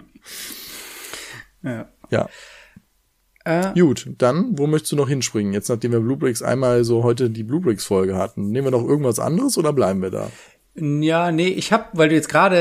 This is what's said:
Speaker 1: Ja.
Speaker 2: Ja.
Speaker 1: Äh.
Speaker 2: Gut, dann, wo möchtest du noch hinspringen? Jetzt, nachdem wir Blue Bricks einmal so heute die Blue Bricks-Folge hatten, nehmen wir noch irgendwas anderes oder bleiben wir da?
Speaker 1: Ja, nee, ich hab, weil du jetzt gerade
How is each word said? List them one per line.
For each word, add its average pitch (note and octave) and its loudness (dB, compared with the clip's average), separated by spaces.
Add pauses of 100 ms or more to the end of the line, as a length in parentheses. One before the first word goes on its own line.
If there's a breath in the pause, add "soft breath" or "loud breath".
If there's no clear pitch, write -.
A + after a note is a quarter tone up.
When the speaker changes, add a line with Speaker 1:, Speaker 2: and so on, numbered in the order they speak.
(1600 loud breath)
Speaker 1:
Ja. A2+ -10 (220)
Speaker 2:
Ja. A2+ 0 (1160 loud breath)
Speaker 1:
Äh. F3+ 0
Speaker 2:
Gut, C3 4 (100)
dann, D#3+ 2
wo C#3+ 2
möchtest D3+ 0
du D#3 0
noch C#3 0
hinspringen? A2+ -2
Jetzt, G#2 -2
nachdem A#2 0
wir A#2 2
Blue A#2 0
Bricks C3 -2
einmal B2 2
so A#2 2
heute A#2+ 2
die A2+ -6
Blue B2 -2
Bricks-Folge F#2+ 0
hatten, G2 -4
nehmen C3 -2
wir C3 2
noch B2 2
irgendwas C#3 2
anderes F#3+ 0
oder D#3+ 0
bleiben G2+ 2
wir F#2+ -4
da? - -6 (440 loud breath)
Speaker 1:
Ja, D#3+ 0
nee, E3 0
ich - -2
hab, A3 -2
weil D#3 6
du D#3 4
jetzt D3+ 2
gerade F3+ 4